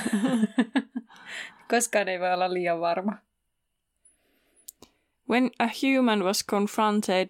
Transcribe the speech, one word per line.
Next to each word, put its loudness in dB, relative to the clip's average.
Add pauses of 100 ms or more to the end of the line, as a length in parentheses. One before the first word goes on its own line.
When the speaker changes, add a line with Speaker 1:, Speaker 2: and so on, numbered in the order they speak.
(800)
Speaker 1:
<laughs> -14
Koskaan 0
ei -4
voi 0
olla 0
liian 0
varma. -2 (2250)
Speaker 2:
When 2
a 2 (140)
human 2
was 0
confronted 0